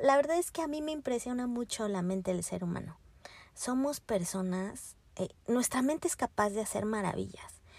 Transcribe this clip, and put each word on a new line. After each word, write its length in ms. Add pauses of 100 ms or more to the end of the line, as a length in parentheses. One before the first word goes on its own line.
la 140
verdad 220
es 120
que 120
a 60
mí 120
me 120
impresiona 540
mucho 420
la 140
mente 300
del 100
ser 220
humano. 320 (580)
Somos 460
personas, 960 (200)
eh, 120 (180)
nuestra 360
mente 260
es 80
capaz 340
de 120
hacer 240
maravillas. 760 (180)